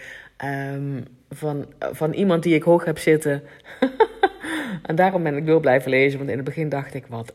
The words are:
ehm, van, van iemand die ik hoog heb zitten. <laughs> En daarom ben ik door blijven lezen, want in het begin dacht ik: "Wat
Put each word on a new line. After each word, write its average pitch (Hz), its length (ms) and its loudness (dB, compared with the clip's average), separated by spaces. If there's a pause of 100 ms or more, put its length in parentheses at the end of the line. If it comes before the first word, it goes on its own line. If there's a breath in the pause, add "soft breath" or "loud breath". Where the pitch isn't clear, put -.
(380 loud breath)
ehm, 139 640 -6 (280)
van, 143 360 -6 (140)
van 156 340 -4
iemand 175 300 2
die 170 120 4
ik 151 80 2
hoog 170 220 6
heb 160 120 -2
zitten. 151 460 2 (360 loud breath)
<laughs> 262 160 0 (920 loud breath)
En 165 100 -4
daarom 185 280 2
ben 147 140 0
ik 156 80 -4
door 160 140 6
blijven 135 300 2
lezen, 135 280 4
want 139 120 -6
in 101 60 -4
het 131 100 -4
begin 151 240 -4
dacht 139 240 -6
ik: 135 140 -10
"Wat 117 280 -12